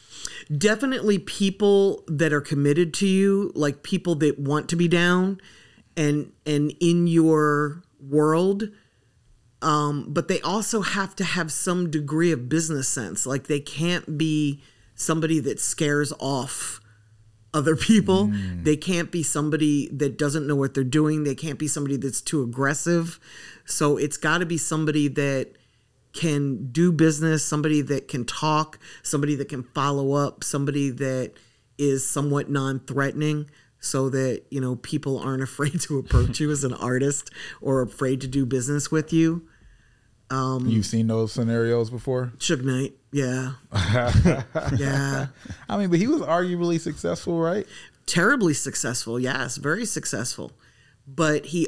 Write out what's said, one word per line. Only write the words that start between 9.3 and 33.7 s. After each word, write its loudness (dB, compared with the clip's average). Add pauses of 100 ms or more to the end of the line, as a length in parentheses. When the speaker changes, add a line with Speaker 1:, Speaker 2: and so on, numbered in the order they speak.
Speaker 1:
Um, 0
but 0
they 0
also -2
have -4
to -4
have -2
some -2
degree 0
of -4
business 0
sense. -4
Like, -4
they 0
can't -4
be 0 (320)
somebody 0
that -2
scares 0
off -6 (720)
other 2
people. 4
Speaker 2:
Mm. -4
Speaker 1:
They 6
can't -2
be -2
somebody 2
that -2
doesn't 0
know 0
what 0
they're 2
doing. 2
They -2
can't -8
be -4
somebody -2
that's -4
too -2
aggressive. 0 (460)
So 2
it's -2
gotta 0
be -2
somebody 0
that -2 (580)
can -2
do 4
business, 4
somebody 0
that -4
can -6
talk, -2 (240)
somebody 0
that -6
can -8
follow 0
up, -2
somebody -2
that -4 (440)
is 0
somewhat 0
non-threatening, -2 (320)